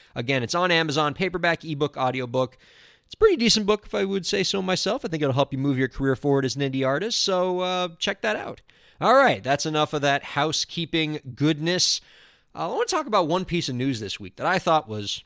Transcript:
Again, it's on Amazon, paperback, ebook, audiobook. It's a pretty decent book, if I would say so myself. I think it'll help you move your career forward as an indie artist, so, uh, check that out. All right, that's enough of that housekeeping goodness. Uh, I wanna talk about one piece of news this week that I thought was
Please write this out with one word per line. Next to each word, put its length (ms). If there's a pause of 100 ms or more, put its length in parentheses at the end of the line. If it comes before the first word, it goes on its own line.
(160)
Again, 280
it's 100
on 160
Amazon, 440
paperback, 500
ebook, 320
audiobook. 640 (480)
It's 100
a 20
pretty 180
decent 300
book, 200
if 80
I 120
would 200
say 160
so 200
myself. 420
I 60
think 120
it'll 120
help 180
you 80
move 180
your 120
career 260
forward 300
as 100
an 60
indie 260
artist, 320
so, 400
uh, 300 (100)
check 220
that 160
out. 240 (400)
All 140
right, 280
that's 220
enough 260
of 120
that 200
housekeeping 960 (160)
goodness. 640 (560)
Uh, 140
I 40
wanna 120
talk 220
about 200
one 160
piece 240
of 80
news 240
this 180
week 200
that 100
I 120
thought 280
was 380